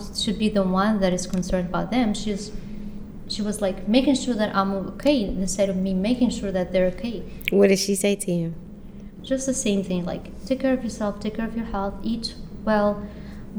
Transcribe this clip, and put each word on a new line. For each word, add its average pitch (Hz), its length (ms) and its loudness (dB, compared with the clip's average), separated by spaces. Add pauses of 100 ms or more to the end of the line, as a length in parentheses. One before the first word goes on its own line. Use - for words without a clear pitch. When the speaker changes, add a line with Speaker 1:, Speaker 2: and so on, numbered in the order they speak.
(160)
Speaker 1:
should 208 200 -2
be 214 120 2
the 202 160 4
one 196 340 2
that 185 140 4
is 180 160 -2
concerned 180 400 0
about 170 240 0
them, 226 200 4
she's, - 380 -4 (800)
she - 120 -4
was, 202 220 -2
like, 190 240 0
making 262 300 6
sure 254 180 0
that 208 200 0
I'm 196 180 4
okay 196 520 2
instead 185 460 0
of 185 60 0
me 190 180 0
making 220 360 2
sure 196 200 -4
that 185 220 0
they're 185 160 4
okay. 190 340 -6 (280)
Speaker 2:
What 202 180 6
did 196 100 6
she 196 160 0
say 202 220 2
to 196 160 -2
you? 170 220 0 (680)
Speaker 1:
Just 262 240 -2
the 254 80 2
same 196 300 2
thing, 180 200 -2
like, - 400 -8
"Take 262 140 0
care 269 160 2
of 254 80 0
yourself, 208 380 -4
take 214 160 -4
care 226 100 -2
of 226 100 -6
your 226 100 -4
health, 196 360 -2
eat 226 320 -4 (300)
well, 208 360 2 (580)